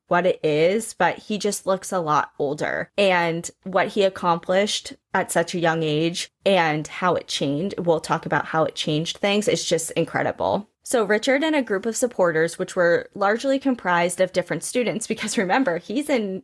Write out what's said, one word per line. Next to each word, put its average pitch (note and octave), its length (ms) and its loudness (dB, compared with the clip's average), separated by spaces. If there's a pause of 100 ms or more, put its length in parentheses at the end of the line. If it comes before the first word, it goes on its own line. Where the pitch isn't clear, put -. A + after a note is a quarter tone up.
what F3 180 2
it F3+ 160 2
is, E3 500 2
but E3+ 240 0
he - 220 -6
just G3+ 280 -4
looks F#3 260 -2
a F#3 80 0
lot D3+ 380 0
older. C#3 600 -2
And F3 520 2 (120)
what F#3 260 0
he G3+ 140 0
accomplished F#3+ 880 0 (220)
at F#3+ 180 0
such E3+ 220 0
a F3+ 60 -2
young E3 220 2
age D#3+ 480 -2 (140)
and E3 420 2
how F3+ 280 0
it - 120 -4
changed, D#3 520 -4
we'll E3+ 220 2
talk - 260 -2
about D#3+ 200 0
how D#3+ 180 2
it - 100 -4
changed D#3 420 -2
things, G#3 320 0
it's - 160 2
just - 280 -2
incredible. C#3 760 -2 (160)
So A#3 220 0
Richard A3 400 2
and D#4+ 100 0
a C#4+ 80 2
group G#3+ 240 -4
of A3+ 80 -4
supporters, E3+ 640 0
which F#3 160 -6
were E3+ 400 2
largely A#3 460 0
comprised F3+ 600 0
of F3+ 120 0
different E3+ 320 -2
students, A3+ 420 -2
because A3 320 -6
remember, F#3+ 400 2
he's C4 320 -4
in G3+ 340 -2